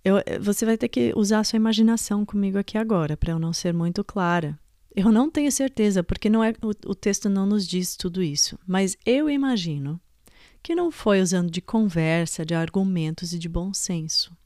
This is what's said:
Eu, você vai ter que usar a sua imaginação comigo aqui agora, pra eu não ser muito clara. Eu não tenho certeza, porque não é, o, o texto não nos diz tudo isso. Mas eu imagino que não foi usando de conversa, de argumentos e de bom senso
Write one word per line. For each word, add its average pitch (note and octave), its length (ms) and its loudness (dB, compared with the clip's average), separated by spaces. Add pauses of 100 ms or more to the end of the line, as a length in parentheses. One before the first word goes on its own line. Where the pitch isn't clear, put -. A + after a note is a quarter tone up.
Eu, G3 140 4 (240)
você G3+ 260 -2
vai A3+ 120 2
ter A#3+ 100 -2
que A#3+ 260 0
usar G#3+ 260 2
a A3 40 0
sua - 140 -2
imaginação A3 680 2
comigo G3 320 -2
aqui G3+ 200 -4
agora, F3 400 0
pra E3 160 0
eu E3 60 -2
não E3 120 -2
ser E3+ 220 -2
muito E3+ 280 -2
clara. F3 560 -2 (380)
Eu G3+ 160 4
não B3 180 4
tenho D4 220 0
certeza, G#3 500 0
porque - 280 -2
não A3+ 120 4
é, A3 200 0
o, A3 80 -4
o - 260 -6
texto G3+ 340 -2
não G3 160 0
nos G3+ 220 0
diz F3+ 300 -4
tudo F3+ 260 -4
isso. D3 420 -2
Mas F#3 300 0 (100)
eu C#4+ 240 2
imagino E3+ 680 -2 (640)
que E4 120 -2
não F4 160 0
foi G3+ 300 2
usando F3+ 280 2
de E3+ 100 -6
conversa, E3 880 0
de E3 80 -2
argumentos E3 800 -2
e E3+ 60 -4
de E3 100 -6
bom F3 240 -4
senso E3 580 -4 (140)